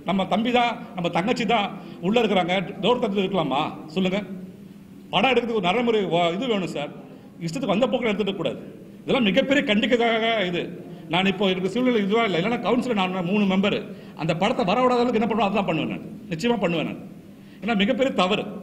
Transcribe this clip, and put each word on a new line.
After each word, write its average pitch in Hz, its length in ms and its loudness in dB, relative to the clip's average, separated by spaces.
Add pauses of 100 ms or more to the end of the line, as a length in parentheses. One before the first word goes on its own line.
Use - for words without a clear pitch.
நம்ம 185 220 0
தம்பி 214 240 2
தான், 240 280 2 (160)
நம்ம 175 140 -2
தங்கச்சி 196 380 0
தான் 202 320 0 (220)
உள்ள 220 220 2
இருக்கிறாங்க, 185 600 2
டோர் 240 160 4
தட்டில் 202 260 0
இருக்கலாமா 147 480 0 (140)
சொல்லுங்க? 190 360 -2 (880)
படம் 214 200 4
எடுக்கிறதுக்கு 233 300 2
ஒரு 175 60 -2
நடைமுறை 220 380 2
வ-, 170 300 2
இது 240 120 -4
வேணும் 202 200 0
சார். 147 220 -6 (520)
இஷ்டத்துக்கு 175 260 -4
வந்த 202 200 2
போக்கில் 240 220 0
எடுத்துட்டு 196 260 -2
கூடாது. 117 240 -4 (440)
இதெல்லாம் 226 220 2
மிகப்பெரிய 262 500 2
கண்டிக்கத்தக்க 226 720 2
இது. 175 440 -6 (180)
நான் 190 180 2
இப்போ 196 240 2
இருக்கிற 185 220 -2
சூழ்நிலை 240 300 2
இதுவா 220 220 2
இல்லை, 175 180 0
இல்லைன்னா 226 180 0
counselor 233 340 0
நான் 185 300 0
மூணு 202 200 2
member, 185 380 2 (340)
அந்த 160 200 -2
படத்தை 233 280 0
வரவிடாத 247 360 4
அளவுக்கு 240 200 2
என்ன 226 140 0
பண்ணுவோம், 208 120 2
அதுதான் 202 180 0
பண்ணுவேன் 151 240 0
நான், 92 180 -8 (240)
நிச்சயமா 226 300 0
பண்ணுவேன் 170 240 0
நான். - 260 -10 (500)
ஏன்னா 214 160 -2
மிகப்பெரிய 247 380 2
தவறு. 185 300 2 (180)